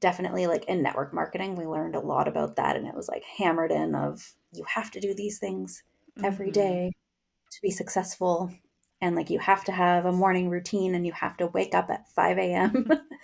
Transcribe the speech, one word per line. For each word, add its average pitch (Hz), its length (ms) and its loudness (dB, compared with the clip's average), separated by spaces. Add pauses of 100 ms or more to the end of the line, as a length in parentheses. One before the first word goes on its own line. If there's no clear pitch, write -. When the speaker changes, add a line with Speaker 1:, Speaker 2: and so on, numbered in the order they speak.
Speaker 1:
definitely, 180 460 0
like, 165 200 0
in 180 160 0
network 139 320 -2
marketing, 180 420 -4
we 170 100 -6
learned 160 300 -4
a - 40 -2
lot 151 280 0
about - 280 -2
that. - 200 0
And - 100 -6
it - 80 -10
was, - 140 -6
like, - 160 -8
hammered 165 480 2
in 156 220 2
of, - 400 -4 (180)
you 170 120 -12
have 220 280 -4
to 190 80 -10
do 196 140 -2
these 202 240 -6
things 190 440 -6 (400)
every 196 280 -2
Speaker 2:
Mm-hmm. - 0 -
Speaker 1:
day 180 420 2 (600)
to - 100 -16
be 190 80 2
successful. 180 840 0 (480)
And, 175 160 2
like, 165 140 -2
you 170 100 0
have 196 240 4
to 196 80 -2
have 180 340 4
a 180 60 2
morning 180 380 4
routine 185 440 0
and 175 120 0
you 170 60 -2
have - 260 -6
to 175 100 2
wake 185 260 -2
up 180 160 2
at - 200 -4
five 180 280 2
A 180 160 0
M. 214 340 2
<laughs> 285 120 4 (240)